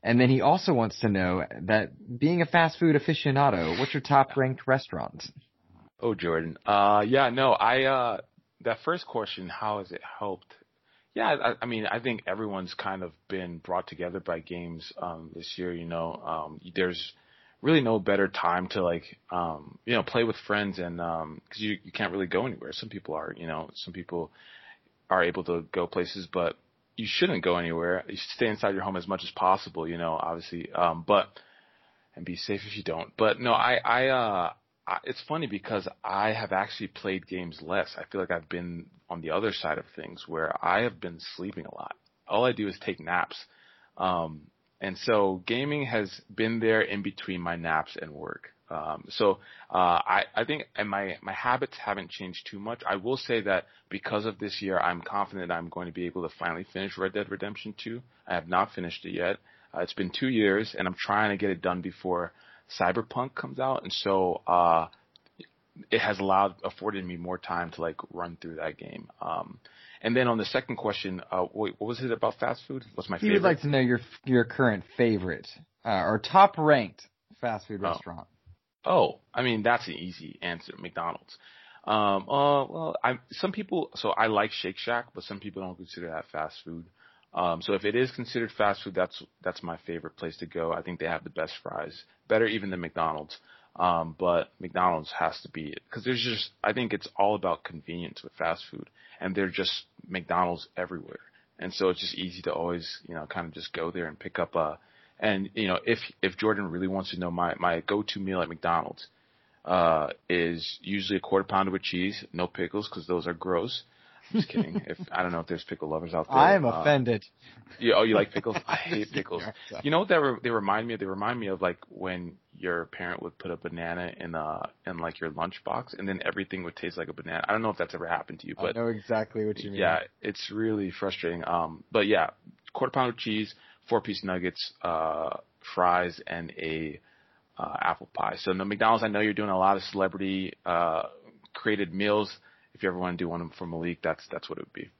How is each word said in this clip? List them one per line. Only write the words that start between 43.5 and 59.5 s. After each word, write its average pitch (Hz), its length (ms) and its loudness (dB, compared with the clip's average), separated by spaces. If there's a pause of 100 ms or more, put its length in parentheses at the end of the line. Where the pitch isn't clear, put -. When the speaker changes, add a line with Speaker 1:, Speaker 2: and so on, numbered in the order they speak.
Speaker 2:
Um, 85 460 -2 (380)
and 95 180 -6
so 98 480 2
gaming 143 400 -2
has 110 340 -4 (140)
been 113 260 0
there 113 220 4
in 101 200 -2
between 92 380 -6
my 85 160 -4
naps 80 440 -2
and 80 120 -10
work. - 360 -12 (220)
Um, 78 400 -6
so, 101 280 4 (320)
uh, 87 340 6
I, 95 200 2 (100)
I 113 100 2
think, 147 200 -4 (100)
and 104 140 -2
my, 98 320 -4
my 98 140 -8
habits 127 420 0
haven't 95 340 -6
changed - 400 -10
too 101 80 -14
much. 110 300 -8
I 98 80 2
will 120 220 -2
say 117 240 -2
that 95 240 0 (240)
because 104 340 -2
of 101 140 -4
this 101 240 -6
year, 95 180 0
I'm 87 220 0
confident 98 500 -4
I'm 85 160 -4
going 87 200 -8
to 82 40 -12
be 87 140 -4
able 85 200 -4
to - 120 -8
finally 85 340 -4
finish 95 240 -6
Red 92 160 -2
Dead 101 180 -4
Redemption 101 460 -8
two. 117 240 -10 (260)
I 90 80 -2
have 85 140 -4
not 92 240 2
finished 87 320 -8
it 87 80 -8
yet. 87 240 0 (380)